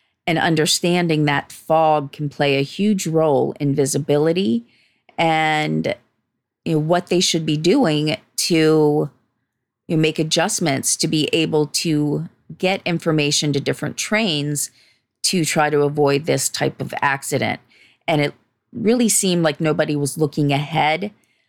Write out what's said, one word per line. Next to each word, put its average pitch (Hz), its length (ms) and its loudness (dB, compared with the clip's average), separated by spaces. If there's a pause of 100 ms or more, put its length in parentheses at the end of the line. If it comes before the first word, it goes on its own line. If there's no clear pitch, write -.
(280)
and 165 100 0
understanding 165 880 0
that 147 260 0
fog 156 640 0
can 147 160 -6
play 143 300 0
a 139 40 2
huge 196 460 -2
role 156 500 2
in 143 160 0
visibility 156 920 0 (520)
and, 156 800 0 (680)
you 165 80 -2
know, 156 60 2
what 170 280 0
they - 140 2
should 165 240 -2
be 151 100 -2
doing 156 640 2 (180)
to, 156 760 2 (760)
you 170 80 -2
know, - 20 2
make 156 220 2
adjustments 160 800 -2
to 165 100 -2
be 160 240 0
able 160 360 0
to 151 600 -2 (300)
get 190 280 -2
information 156 680 0
to 139 80 -2
different 139 340 -4
trains 147 760 -2 (520)
to 175 220 0
try 151 240 2
to 147 120 2
avoid 143 440 2
this 139 240 -2
type - 320 -4
of 139 200 -8
accident. 135 600 -2 (460)
And 160 120 2
it 143 140 0 (400)
really 233 360 2
seemed 180 340 0
like 156 180 0
nobody 156 340 0
was 143 220 -4
looking 147 340 0
ahead 151 600 -2 (380)